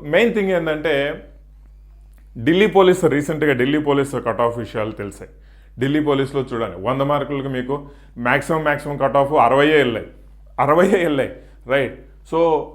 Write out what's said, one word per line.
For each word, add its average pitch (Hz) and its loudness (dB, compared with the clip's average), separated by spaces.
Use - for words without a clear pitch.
మెయిన్ 180 2
థింగ్ 196 -2
ఏంటంటే, 156 -2
ఢిల్లీ 170 2
పోలీస్, 180 4
రీసెంట్గా 147 0
ఢిల్లీ 135 0
పోలీస్ 139 0
కట్ 117 -2
ఆఫ్ 117 0
విషయాలు 110 -6
తెలిసాయి. 101 -12
ఢిల్లీ 143 0
పోలీస్లో 139 0
చూడండి, 110 -6
వంద 135 0
మార్కులకు 139 -2
మీకు 127 -6
మ్యాక్సిమం, 143 0
మ్యాక్సిమం 147 -2
కట్ 135 0
ఆఫ్ 139 2
అరవై 135 4
వెళ్ళాయి, 123 2
అరవై 160 4
వెళ్ళాయి, 156 0
రైట్? 127 -2
So, 160 0